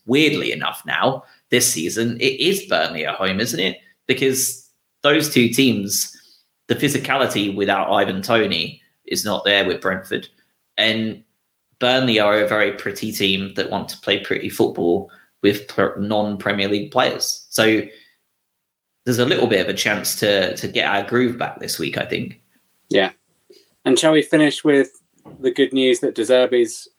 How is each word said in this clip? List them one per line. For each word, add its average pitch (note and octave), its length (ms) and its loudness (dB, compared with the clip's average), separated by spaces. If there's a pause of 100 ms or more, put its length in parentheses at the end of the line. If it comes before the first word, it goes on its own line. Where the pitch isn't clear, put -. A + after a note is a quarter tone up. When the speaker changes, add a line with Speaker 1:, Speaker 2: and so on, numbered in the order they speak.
Speaker 1:
weirdly G#2+ 460 2
enough - 340 -8
now, A2+ 380 -2 (240)
this B2 200 2
season, A2+ 520 -2
it - 180 0
is F#3 280 0
Burnley D#2+ 380 0
at D#2+ 120 -4
home, F#2+ 240 -2
isn't - 180 -4
it? F#2 200 -2 (280)
Because C3 640 -2 (320)
those D3+ 320 2
two A#2+ 140 6
teams, G#2 680 0 (520)
the A#2+ 80 0
physicality B2+ 760 -2
without G2 380 0
Ivan G2 320 0
Toney G2+ 580 0 (240)
is - 200 -4
not G#2 200 -4
there G2 220 4
with E2+ 140 -2
Brentford. - 480 -6 (480)
And A2 480 -2 (560)
Burnley B2 400 2
are G#2 200 4
a G#2 60 2
very G#2 240 0
pretty G2+ 400 -8
team G2 440 -2
that - 160 -4
want F#2 180 -6
to - 100 -14
play G2 220 -2
pretty - 280 -4
football F2+ 640 0 (320)
with G2+ 240 2
per-, - 320 -2
non-Premier G#2 720 -2
League G#2 240 -4
players. - 580 -2
So A2 320 2 (1200)
there's A#2+ 140 0
a B2 60 4
little B2+ 240 2
bit F#2+ 140 2
of E2 60 -2
a F#2+ 80 -4
chance G#2 440 -2
to, G2 380 2
to G#2 100 -6
get G2 180 -2
our G2+ 160 0
groove A#2 340 0
back D#2 220 -6
this - 180 -8
week, - 220 -4
I - 60 -2
think. - 360 -8 (480)
Speaker 2:
Yeah. G2 220 2 (760)
And C3 140 4
shall D#3+ 140 4
we D3+ 100 4
finish D3+ 400 2
with C#3+ 280 4 (500)
the C3 100 0
good C3+ 220 2
news C3 280 2
that B2 140 -2
De A#2 80 -2
Zerbi's B2 640 2 (120)